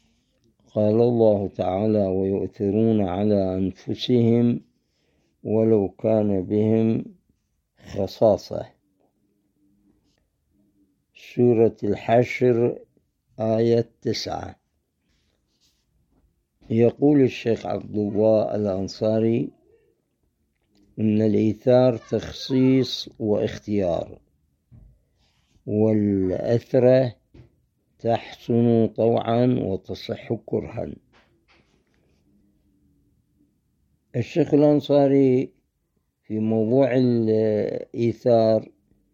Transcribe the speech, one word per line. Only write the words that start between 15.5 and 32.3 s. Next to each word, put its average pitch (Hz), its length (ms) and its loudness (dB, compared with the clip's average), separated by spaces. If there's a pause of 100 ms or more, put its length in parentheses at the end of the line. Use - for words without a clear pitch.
يقول 131 520 2
الشيخ 113 440 -2
عبد 101 320 -8
الله 104 580 0
الأنصاري: 110 960 -2 (1500)
إن 107 220 0
الإيثار 110 760 2
تخصيص 131 1120 -2 (100)
واختيار، 104 1000 -4 (1500)
والأثرة 110 1500 0 (840)
تحسن 117 960 0
طوعاً 117 500 0
وتصح 107 880 -6 (120)
كرهاً. 107 420 -8 (3250)